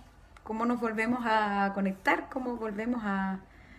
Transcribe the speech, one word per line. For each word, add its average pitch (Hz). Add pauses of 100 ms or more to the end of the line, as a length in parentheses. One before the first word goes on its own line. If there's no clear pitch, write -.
(440)
cómo 220
nos 240
volvemos 226
a 202
conectar, 202
cómo 247
volvemos 220
a 190 (380)